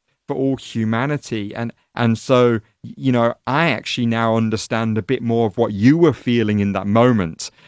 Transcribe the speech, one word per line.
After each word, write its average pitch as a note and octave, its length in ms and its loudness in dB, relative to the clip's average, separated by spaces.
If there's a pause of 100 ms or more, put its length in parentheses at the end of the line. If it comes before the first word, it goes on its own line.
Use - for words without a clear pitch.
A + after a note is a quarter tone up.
(260)
for C#3+ 100 -6
all C3+ 200 0
humanity." A2+ 960 -6
And, A#2 180 -8 (220)
and A2+ 220 2
so, A#2+ 440 2 (220)
you C3+ 300 -4
know, A#2+ 220 2 (120)
I D3 240 0
actually A#2+ 360 -4
now A2+ 300 0
understand A2+ 600 -2
a G#2+ 60 -4
bit - 180 -4
more A#2 260 0
of G#2 120 -4
what A2+ 140 0
you A#2 260 4
were D#3+ 160 4
feeling G#2+ 460 0
in G2+ 120 0
that F#2+ 140 -4
moment, G#2+ 640 2 (160)